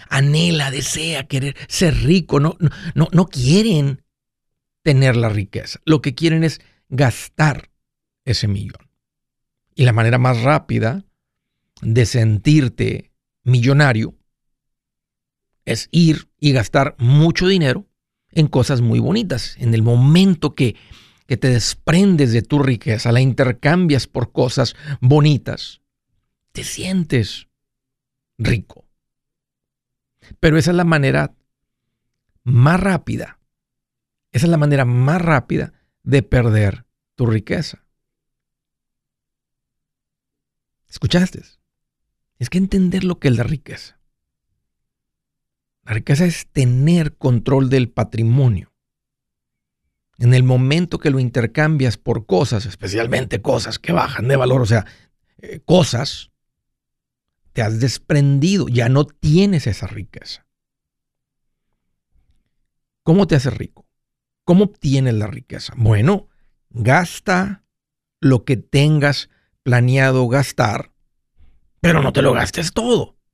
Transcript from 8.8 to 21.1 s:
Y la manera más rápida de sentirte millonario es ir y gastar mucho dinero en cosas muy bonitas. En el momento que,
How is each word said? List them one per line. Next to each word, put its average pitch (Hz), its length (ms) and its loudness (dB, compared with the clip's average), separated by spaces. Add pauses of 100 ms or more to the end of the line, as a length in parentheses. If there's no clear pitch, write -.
Y 139 80 0
la 123 80 4
manera 117 280 2
más 123 240 0
rápida 123 600 -2 (760)
de 113 240 2
sentirte 113 1080 0 (320)
millonario 123 720 2 (1500)
es - 260 -6
ir 160 380 2 (100)
y 147 140 2
gastar 139 440 0
mucho 151 500 2
dinero 185 420 0 (420)
en 156 160 2
cosas 151 320 0
muy 117 200 0
bonitas. 175 580 -4
En 117 160 -2
el 113 80 2
momento 147 760 2
que, 120 220 -2 (480)